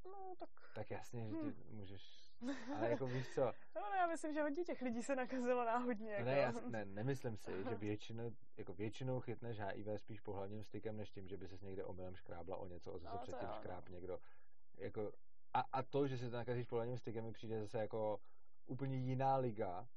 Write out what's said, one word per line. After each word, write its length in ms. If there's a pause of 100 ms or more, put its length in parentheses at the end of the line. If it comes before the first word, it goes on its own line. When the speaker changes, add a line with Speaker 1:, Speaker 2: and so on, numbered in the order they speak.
Speaker 1:
No, 340
tak 100 (260)
Speaker 2:
tak 160
jasně, 380
že 80
ty 140
Speaker 1:
Hm. 200
Speaker 2:
můžeš, 720
Speaker 1:
<laughs> 360
Speaker 2:
ale 140
jako 160
víš 280
co? 100 (300)
Speaker 1:
No, 60 (100)
no, 60
já 100
myslím, 260
že 100
hodně 220
těch 180
lidí 200
se 140
nakazilo 480
náhodně, 460
Speaker 2:
No 60
Speaker 1:
jako. 80
Speaker 2:
ne, 140
já 140
s-, 160
ne, 160
nemyslím 520
si, 160 (100)
že 60
Speaker 1:
Aha. 80
Speaker 2:
většinou, 540 (260)
jako 180
většinou 460
chytneš 400
H 100
I 120
V 160
spíš 220
pohlavním 440
stykem, 320
než 140
tím, 180
že 80
by 120
ses 140
někde 220
omylem 320
škrábla 400
o 100
něco 280
a 40
zase 160
Speaker 1:
No, 40
to 40
Speaker 2:
předtím 260
Speaker 1:
jo, 60
no. 60
Speaker 2:
škráb 280
někdo. 300 (580)
Jako, 360 (420)
a, 60 (120)
a 100
to, 240
že 120
se 120
to 60
nakazíš 300
pohlavním 320
stykem, 260
mi 80
přijde 280
zase 180
jako 420 (460)
úplně 300
jiná 400
liga 600